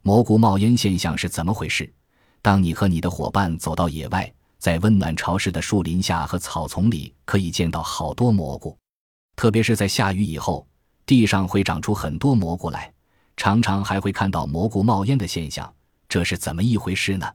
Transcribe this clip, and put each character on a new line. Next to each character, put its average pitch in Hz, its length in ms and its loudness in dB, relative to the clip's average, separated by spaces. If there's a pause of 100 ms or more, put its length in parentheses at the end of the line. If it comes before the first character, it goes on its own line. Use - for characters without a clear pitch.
蘑 107 240 4
菇 107 140 4
冒 110 180 6
烟 110 180 4
现 98 240 2
象 82 180 -2
是 - 120 -4
怎 - 160 -6
么 90 80 0
回 92 160 -6
事？ - 240 -4 (480)
当 98 220 4
你 82 100 2
和 98 160 0
你 82 140 2
的 87 80 0
伙 80 200 -4
伴 92 280 0
走 80 160 -6
到 87 120 0
野 73 220 -6
外， 95 240 -4 (260)
在 82 200 0
温 104 200 4
暖 82 160 0
潮 92 220 -4
湿 95 160 -2
的 82 80 -4
树 98 220 -2
林 85 200 -2
下 85 220 -2
和 90 140 -6
草 82 280 -8
丛 95 240 0
里， 82 240 -6 (120)
可 - 100 0
以 95 140 0
见 82 200 -2
到 82 120 -4
好 - 320 -6
多 123 180 2
蘑 78 240 0
菇。 - 180 -12 (600)
特 117 140 2
别 110 120 2
是 110 140 2
在 101 100 0
下 98 240 0
雨 98 140 0
以 78 140 -4
后， - 280 -4 (380)
地 123 220 6
上 95 200 2
会 98 160 2
长 85 200 -2
出 107 100 -2
很 80 240 -4
多 139 180 2
蘑 87 220 2
菇 107 140 -6
来， - 200 -10 (460)
常 101 240 2
常 98 240 0
还 98 160 -2
会 101 100 -2
看 98 200 -2
到 85 160 -2
蘑 82 200 -2
菇 104 160 0
冒 104 220 2
烟 135 140 2
的 101 100 -2
现 80 220 -6
象， - 200 -10 (380)
这 85 160 0
是 92 140 -2
怎 80 180 -6
么 85 60 0
一 120 120 4
回 95 200 -2
事 98 240 -2
呢？ - 160 -6